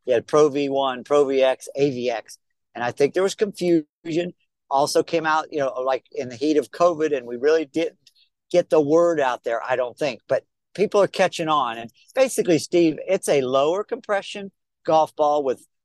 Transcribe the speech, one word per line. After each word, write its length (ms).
you 80
had 120
Pro 220
V 200
one, 360
Pro 200
V 180
X, 340
A 140
V 200
X. 280
And 80
I 100
think 200
there 100
was 120
confusion. 960
Also 320
came 240
out, 260
you 60
know, 140
like, 280
in 160
the 80
heat 200
of 140
covid, 440
and 120
we 100
really 300
didn't 320
get 200
the 100
word 400
out 240
there, 180
I 140
don't 220
think. 300
But 160
people 280
are 40
catching 420
on. 280
And 140
basically, 440
Steve, 480
it's 220
a 140
lower 420
compression 640
golf 280
ball 300
with 220